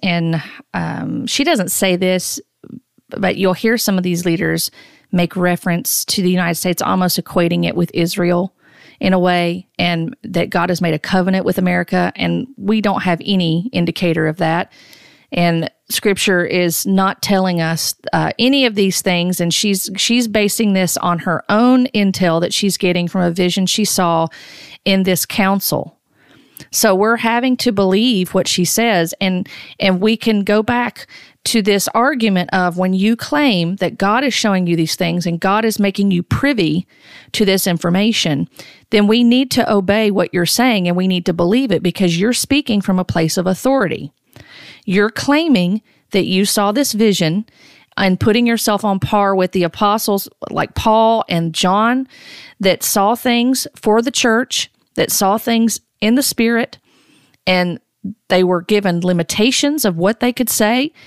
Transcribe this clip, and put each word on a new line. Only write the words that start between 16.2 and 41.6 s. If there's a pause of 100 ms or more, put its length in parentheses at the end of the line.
is
not
telling
us, (160)
uh,
any
of
these
things,
and
she's,
she's
basing
this
on
her
own
intel
that
she's
getting
from
a
vision
she
saw (560)
in
this
council. (720)
So
we're
having
to
believe
what
she
says,
and, (320)
and
we
can
go
back (380)
to
this
argument
of
when
you
claim
that
God
is
showing
you
these
things
and
God
is
making
you
privy (460)
to
this
information, (440)
then
we
need
to
obey
what
you're
saying
and
we
need
to
believe